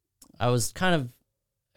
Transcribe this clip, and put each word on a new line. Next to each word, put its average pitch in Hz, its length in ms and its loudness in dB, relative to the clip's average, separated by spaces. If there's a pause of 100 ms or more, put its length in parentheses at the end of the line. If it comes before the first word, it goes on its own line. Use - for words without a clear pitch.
(380)
I 120 100 0
was 123 240 0
kind 180 220 2
of, 131 140 0 (680)